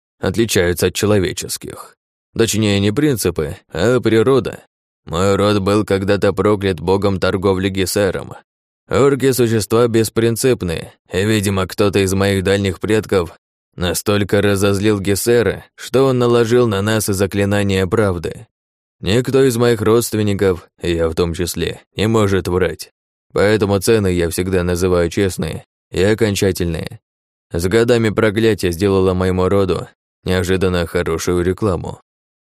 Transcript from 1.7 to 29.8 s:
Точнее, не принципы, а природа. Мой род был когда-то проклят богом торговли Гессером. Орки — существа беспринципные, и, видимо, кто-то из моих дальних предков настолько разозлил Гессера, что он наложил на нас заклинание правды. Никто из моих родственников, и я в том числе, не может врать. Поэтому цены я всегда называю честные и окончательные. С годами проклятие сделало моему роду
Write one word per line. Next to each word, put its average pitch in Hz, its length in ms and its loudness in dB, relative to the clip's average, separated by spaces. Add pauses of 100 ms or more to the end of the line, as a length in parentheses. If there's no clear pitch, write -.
Точнее, 104 420 0
не 104 120 2
принципы, 101 680 -2 (140)
а 113 300 0
природа. 113 640 0 (420)
Мой 95 300 0
род 104 240 2
был 101 260 0
когда-то 98 480 0
проклят 95 460 0
богом 98 400 0
торговли 95 500 0
Гессером. 92 640 -4 (560)
Орки — 135 440 2
существа 113 540 2
беспринципные, 113 1080 0 (180)
и, 92 140 -2
видимо, 101 400 0
кто-то 101 340 0
из 95 140 2
моих 98 300 2
дальних 98 360 0
предков 98 580 0 (380)
настолько 101 680 0
разозлил 101 580 2
Гессера, 98 640 0 (100)
что 135 300 0
он 127 140 2
наложил 120 480 4
на 98 140 -2
нас 110 240 0
заклинание 98 800 0
правды. 95 600 -2 (520)
Никто 123 440 0
из 127 140 2
моих 120 240 2
родственников, 104 840 0 (140)
и 87 120 -2
я 82 160 0
в 82 60 -6
том 87 180 0
числе, 85 480 -6 (140)
не 98 120 -2
может 98 400 2
врать. 87 440 -2 (420)
Поэтому 101 460 2
цены 107 280 2
я 85 220 0
всегда 90 340 -2
называю 87 460 0
честные 92 560 -4 (260)
и 87 100 -2
окончательные. 98 1000 -2 (520)
С 85 160 -4
годами 113 420 2
проклятие 107 600 0
сделало 95 420 2
моему 92 340 0
роду 92 400 0 (360)